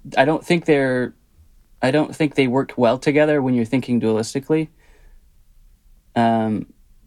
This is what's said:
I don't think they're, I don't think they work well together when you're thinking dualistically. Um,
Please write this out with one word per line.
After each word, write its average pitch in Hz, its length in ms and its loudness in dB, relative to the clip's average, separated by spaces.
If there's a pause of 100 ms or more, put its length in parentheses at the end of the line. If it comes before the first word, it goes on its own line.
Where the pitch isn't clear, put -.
(180)
I 135 80 4
don't 156 200 -2
think 175 200 -2
they're, 127 500 0 (640)
I 127 80 0
don't 151 260 0
think 151 200 -2
they 135 120 2
work 131 300 -2
well 123 220 2
together 151 420 2
when 127 140 0
you're 117 100 0
thinking 123 340 -2
dualistically. 135 680 -2 (1500)
Um, 113 520 0 (400)